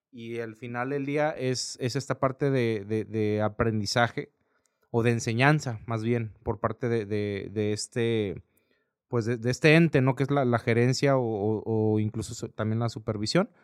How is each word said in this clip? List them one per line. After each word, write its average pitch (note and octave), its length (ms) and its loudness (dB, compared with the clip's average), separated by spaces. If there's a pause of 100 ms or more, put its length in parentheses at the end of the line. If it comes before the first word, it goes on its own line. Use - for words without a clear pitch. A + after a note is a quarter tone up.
(100)
y A#2 300 -10
al A2 160 -10
final B2 340 -6
del C#3 160 -4
día C#3+ 240 0
es, - 500 -4
es B2 160 -2
esta C3 220 -2
parte C#3 320 0
de, A2+ 340 0
de, G#2+ 200 -2
de G#2+ 380 0
aprendizaje, A2 920 0 (580)
o A#2 120 2
de A#2 100 4
enseñanza, A#2+ 760 2
más A2+ 160 -4
bien, A#2 400 -2
por A2 180 -4
parte A2+ 300 -2
de, A2+ 160 -2
de, G#2 440 -4
de G#2+ 220 -2
este, G#2+ 680 -2 (680)
pues, A#2+ 160 -2
de, A#2 140 -2
de A#2 120 -2
este D3+ 240 4
ente, D#3+ 280 6
¿no? C3 140 2
Que C#3 80 0
es C3 60 -4
la, C#3+ 140 2
la A#2+ 140 2
gerencia B2 580 2
o, C3 60 2
o, A2 400 -2 (320)
o G#2+ 40 2
incluso G#2+ 360 -4
su-, - 160 -10
también A2 280 -2
la A#2 120 -2
supervisión, A2 580 -2 (160)